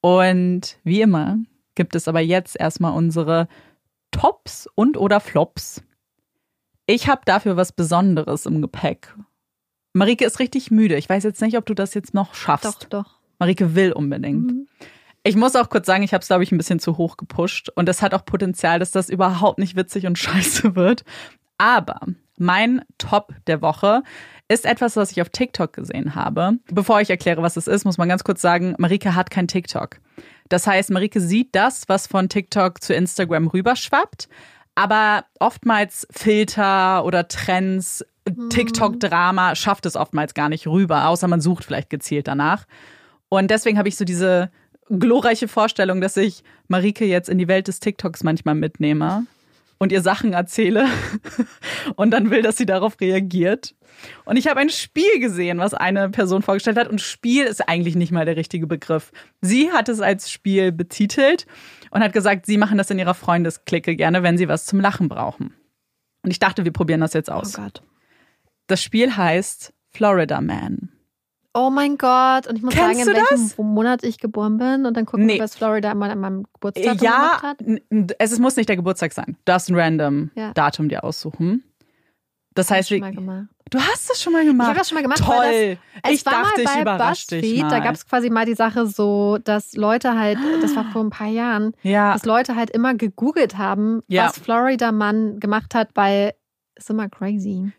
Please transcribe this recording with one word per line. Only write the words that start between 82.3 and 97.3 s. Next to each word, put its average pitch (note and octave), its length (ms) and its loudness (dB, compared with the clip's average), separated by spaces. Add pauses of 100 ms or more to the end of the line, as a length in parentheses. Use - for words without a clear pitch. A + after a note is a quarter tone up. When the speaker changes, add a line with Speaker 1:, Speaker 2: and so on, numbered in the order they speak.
Speaker 1:
Das F#3 160 0
Speaker 2:
Hab G3 80 4
Speaker 1:
heißt, F#3+ 120 -2
Speaker 2:
ich G3+ 80 0
schon G3 80 -6
Speaker 1:
wir F#3+ 60 -10
Speaker 2:
mal - 20 -10
gemacht. F#3+ 340 -10 (220)
Speaker 1:
Du C4 100 -2
hast - 300 -2
das B4 120 -2
schon F4 100 -2
mal E4 120 4
gemacht? B3 220 4
Speaker 2:
Ich - 60 2
hab D#4+ 60 0
das F#4+ 100 -2
schon D#4+ 80 -4
mal D#4 60 -2
gemacht, C4+ 180 0
Speaker 1:
Toll. - 180 2
Speaker 2:
weil A3 400 2 (240)
das, C#4 100 0
es D4 80 2
Speaker 1:
Ich - 60 -4
Speaker 2:
war - 60 0 (100)
Speaker 1:
dachte, G#4 220 2
Speaker 2:
mal D4 60 2
Speaker 1:
ich C#4 40 0
Speaker 2:
bei D4 80 0
Speaker 1:
überrasch A#3 460 0
dich E3 140 -4
Speaker 2:
BuzzFeed, A3+ 200 0
Speaker 1:
mal. D3+ 80 0
Speaker 2:
da D3 80 2
gab's D3+ 280 -4
quasi A#3+ 240 0
mal A3+ 160 0
die A#3 80 0
Sache A3+ 320 0
so, G3+ 520 0
dass G#3+ 380 -4
Leute A3+ 420 0
halt, G#3 200 0 (220)
das D#4 160 0
war G#3+ 160 -2
vor A3 120 -2
ein G#3+ 60 -2
paar G#3 180 -8
Jahren, A3 440 -2 (100)
Speaker 1:
Ja. G3+ 300 4
Speaker 2:
dass G3+ 120 -2
Leute A#3 320 2
halt A#3 140 -2
immer B3 240 2
gegoogelt A3+ 640 0
haben, G#3 500 -2
Speaker 1:
Ja. F3+ 180 2
Speaker 2:
was - 120 -2
Florida A#3 540 0
Man G#3+ 480 0
gemacht G#3+ 340 -4
hat, A3 200 0
weil G3+ 400 2 (400)
ist - 160 -16
immer G#3+ 180 -4
crazy. G3 720 -4